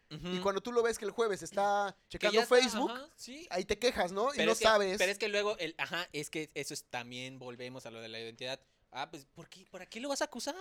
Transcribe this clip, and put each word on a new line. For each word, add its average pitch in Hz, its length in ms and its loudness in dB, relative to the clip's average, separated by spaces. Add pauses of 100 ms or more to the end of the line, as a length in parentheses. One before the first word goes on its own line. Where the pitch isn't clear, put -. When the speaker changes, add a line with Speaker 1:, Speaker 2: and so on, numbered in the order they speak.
(100)
Speaker 1:
Ujú. 156 180 -8
Speaker 2:
Y 180 120 0
cuando 196 200 2
tú 240 120 -6
lo 233 100 6
ves 226 160 2
que 214 80 -4
el 190 40 -4
jueves 208 320 0
está 202 540 2 (120)
Speaker 1:
Que 170 100 -10
Speaker 2:
checando 208 160 2
Speaker 1:
ya 226 80 6
está, 247 140 6
Speaker 2:
Facebook, 247 340 4
Speaker 1:
ajá, 254 260 -8
sí. 294 340 -14
Speaker 2:
ahí 185 140 -2
te 208 140 -2
quejas, 214 340 2
¿no? 208 220 2
Y - 20 -10
Speaker 1:
Pero 165 100 4
Speaker 2:
no 226 60 6
Speaker 1:
es 220 60 0
que, 220 60 4
Speaker 2:
sabes. 208 340 6
Speaker 1:
pero 190 140 4
es 202 60 -6
que 220 100 -2
luego, 208 300 0
el, 165 200 -4
ajá, 165 340 -4
es 147 160 -6
que 156 260 -6
eso 147 200 -6
es, - 100 -8
también 127 540 -8
volvemos 123 480 -10
a 117 40 -12
lo 113 120 -12
de 113 60 -10
la 110 120 -10
identidad. 117 400 -8 (300)
Ah, 135 200 -8
pues, 139 140 -14
¿por - 240 -20
qué, 185 220 -20
¿para 180 160 -14
qué 220 140 -12
lo 277 100 -4
vas 269 100 -2
a - 60 -2
acusar? 277 340 -6